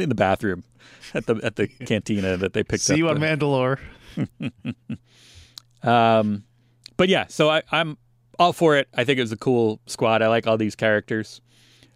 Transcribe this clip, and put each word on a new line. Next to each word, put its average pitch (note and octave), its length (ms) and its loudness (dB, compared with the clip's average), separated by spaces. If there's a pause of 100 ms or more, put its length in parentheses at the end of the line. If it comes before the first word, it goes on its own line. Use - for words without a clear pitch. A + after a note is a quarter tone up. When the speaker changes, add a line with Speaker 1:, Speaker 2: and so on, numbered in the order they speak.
Speaker 1:
in F3+ 80 -2
the B2+ 60 -2
bathroom F#2+ 480 0 (500)
at B2+ 140 -6
the, A2+ 160 0
at A2+ 140 -6
the G#2 100 -2
Speaker 2:
<laughs> - 200 -14
Speaker 1:
cantina G2 500 -2
that F#2 160 -4
they A2 100 -2
picked - 220 -4
Speaker 2:
See - 80 0
Speaker 1:
up D3+ 60 2
Speaker 2:
you E3 100 0
on D3+ 100 -2
Speaker 1:
the D3+ 80 -2
Speaker 2:
Mandalore. C#3 540 -2 (360)
Speaker 1:
<laughs> - 800 -10 (880)
Um, A2+ 600 2 (520)
but F#3 120 2
yeah, D#3+ 200 0
so D#3 220 2
I, D#3 200 0
I'm D3+ 260 -2 (420)
all F3 140 4
for D#3 240 4
it. C3+ 180 0
I B2 100 0
think B2+ 140 2
it B2+ 40 -2
was A2+ 100 -4
a A2+ 40 -6
cool A#2 500 0
squad. A2 360 0
I A2 60 4
like A2+ 180 2
all A2+ 100 2
these G#2+ 200 -2
characters. A2 640 -2 (560)